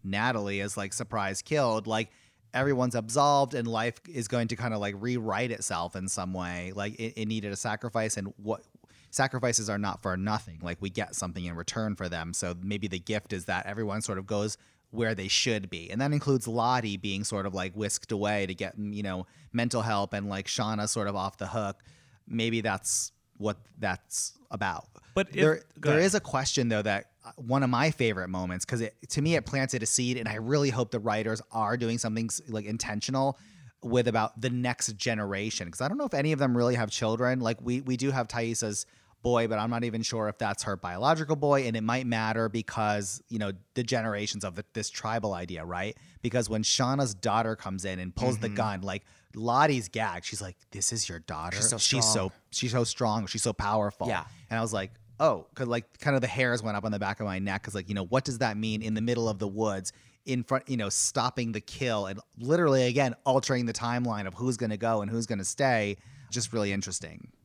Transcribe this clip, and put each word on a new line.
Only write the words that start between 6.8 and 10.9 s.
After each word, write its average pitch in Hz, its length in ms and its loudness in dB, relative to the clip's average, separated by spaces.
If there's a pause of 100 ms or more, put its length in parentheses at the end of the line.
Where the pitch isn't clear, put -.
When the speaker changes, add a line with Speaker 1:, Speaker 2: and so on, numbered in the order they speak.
Speaker 1:
it, 113 160 -4
it 110 120 -2
needed 104 260 -2
a - 20 -4
sacrifice, 110 640 -2
and 98 180 -6
what, 104 280 -4 (460)
sacrifices 123 600 0
are 101 80 0
not 98 240 -2
for 92 160 -2
nothing. 95 440 -2
Like, 85 200 -4
we 98 80 -4